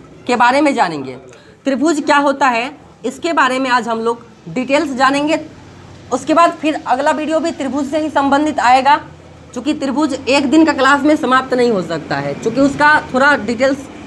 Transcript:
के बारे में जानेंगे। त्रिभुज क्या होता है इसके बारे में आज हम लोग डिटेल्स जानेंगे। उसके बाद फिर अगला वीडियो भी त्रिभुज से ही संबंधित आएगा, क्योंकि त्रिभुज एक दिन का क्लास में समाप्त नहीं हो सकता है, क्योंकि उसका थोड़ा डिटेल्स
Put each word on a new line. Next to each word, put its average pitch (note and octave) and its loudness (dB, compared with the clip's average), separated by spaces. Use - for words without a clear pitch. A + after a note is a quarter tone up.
के B3 0
बारे B3 4
में C#4+ 2
जानेंगे। D#3 -4
त्रिभुज C#4+ 0
क्या D4 4
होता C#4 2
है A#3+ -2
इसके D#4+ -4
बारे C4 2
में C4+ -2
आज A#3+ 0
हम A3+ -4
लोग A3+ -4
डिटेल्स C4 -2
जानेंगे। C#4+ 0
उसके C4 -2
बाद E4+ 4
फिर D4+ -4
अगला C#4 0
वीडियो D4+ -2
भी E4 -4
त्रिभुज C#4 -6
से D#4 -2
ही D#4 -4
संबंधित C#4+ 0
आएगा, C4 4
क्योंकि B3 -2
त्रिभुज C#4 -2
एक C4+ 0
दिन D#4 6
का D4 2
क्लास C4 4
में D4+ 4
समाप्त C4 0
नहीं B3 2
हो F#3+ 0
सकता D#3+ -6
है, C#3+ -4
क्योंकि A3+ -2
उसका D4 4
थोड़ा C#4 4
डिटेल्स A#3+ -2